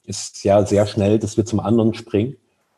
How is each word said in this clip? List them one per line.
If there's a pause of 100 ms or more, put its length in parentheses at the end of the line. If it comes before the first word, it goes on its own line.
ist
ja
sehr
schnell,
dass
wir
zum
anderen
springen (420)